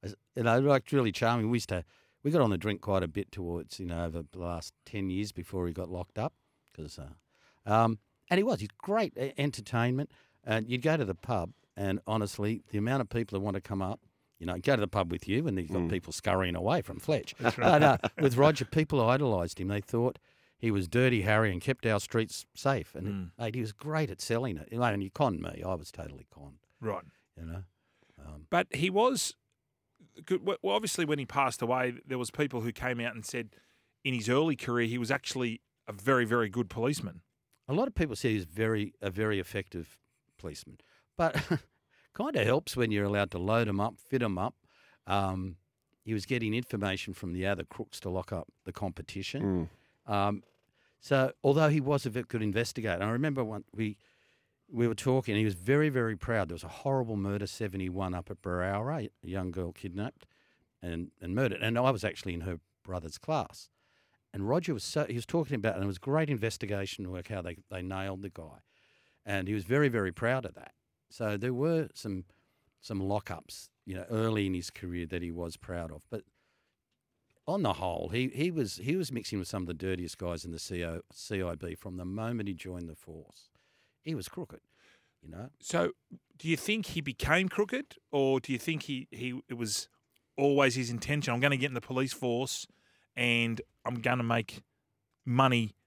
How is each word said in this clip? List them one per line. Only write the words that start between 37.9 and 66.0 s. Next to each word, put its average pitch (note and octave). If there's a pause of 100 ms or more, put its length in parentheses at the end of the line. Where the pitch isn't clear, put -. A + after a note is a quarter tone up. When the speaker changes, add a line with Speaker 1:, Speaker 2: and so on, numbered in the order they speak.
Speaker 1:
people D3+
say A2
he's G2
very, G#2
a G2+
very G#2
effective F2+ (400)
policeman. - (380)
But E3
<laughs> - (480)
kinda A#3
helps C3
when A#2
you're G2+
allowed G2+
to F#2
load G#2+
'em G2
up, G#2+
fit B2+
'em G2+
up. G#2 (500)
Um, F#2+ (480)
he A2
was G2+
getting A2+
information G2+
from F2+
the F#2
other F#2+
crooks -
to -
lock F2+
up F2 (160)
the F#2
competition. F#2+ (380)
Speaker 2:
Mm. A2
Speaker 1:
Um, G2+ (580)
so C3 (100)
although D3
he D3+
was C#3
a B2
ve-, A#2+
good A2+
investigator, G#2+
I G#2
remember C3+
one, G#2+ (100)
we, G#2+ (720)
we A#2+
were A2+
talking, B2+
he A2
was G#2
very, C#3
very A#2
proud. G#2
There E2+
was E2
a E2+
horrible B2
murder, G2
seventy-one, F#2
up F2
at F#2
Berowra, G2+ (120)
a -
young F#2
girl F2
kidnapped G2+ (540)
and, E2+ (100)
and F2+
murdered. G#2+
And A2+
I B2+
was A2
actually G2
in E2+
her E2+ (220)
brother's E2+
class. - (640)
And G2
Roger E3
was A2+
so, -
he A2+
was A#2+
talking C#3+
about, A2
and F#2+
it -
was G2
great D3